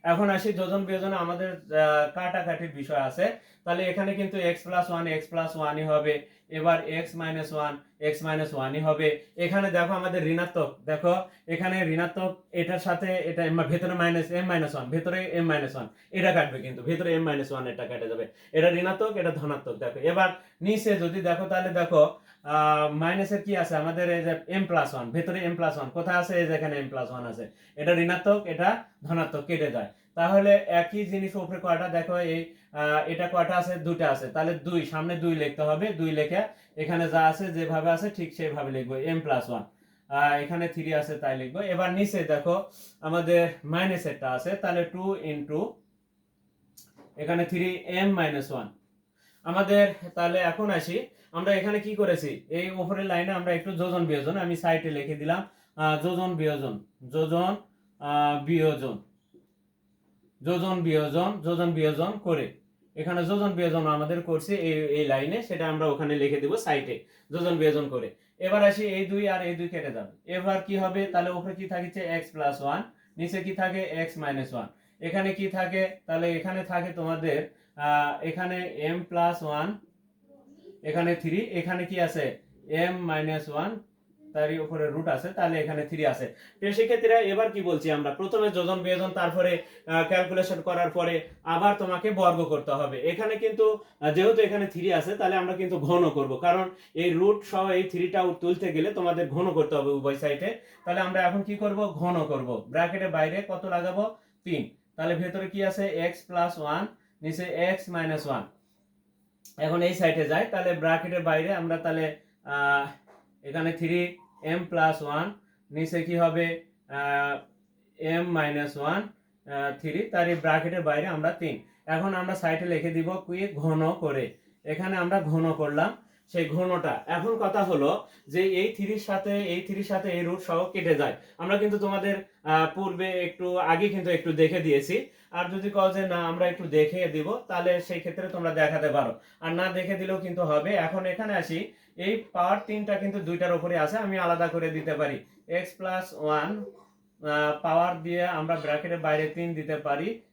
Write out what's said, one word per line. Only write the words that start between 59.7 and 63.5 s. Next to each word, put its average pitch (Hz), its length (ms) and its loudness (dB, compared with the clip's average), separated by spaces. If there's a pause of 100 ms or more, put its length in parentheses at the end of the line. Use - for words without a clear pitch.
যোজন 180 300 0 (100)
বিয়োজন, 156 420 2 (160)
যোজন 170 320 0
বিয়োজন 156 340 0 (160)
করে, 147 180 0 (500)
এখানে 175 260 -2 (100)
যোজন 202 260 2